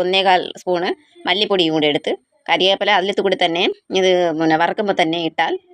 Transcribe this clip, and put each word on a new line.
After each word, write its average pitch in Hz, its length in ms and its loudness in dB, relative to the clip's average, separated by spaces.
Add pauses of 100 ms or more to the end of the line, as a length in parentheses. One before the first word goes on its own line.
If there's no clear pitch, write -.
ഒന്നേകാൽ 185 380 2 (200)
സ്പൂൺ 175 220 -2 (440)
മല്ലിപ്പൊടിയും 185 480 0
കൂടി 151 160 2
എടുത്ത് - 200 -2 (380)
കരിവേപ്പില 190 500 2
അതിലത്ത് 196 260 -2
കൂടി 185 180 0
തന്നെ 170 200 0 (360)
ഇത് 185 100 2 (300)
പിന്നെ 160 240 2
വറുക്കുമ്പോൾ 185 360 -2
തന്നെ 170 300 0
ഇട്ടാൽ 165 260 -2 (180)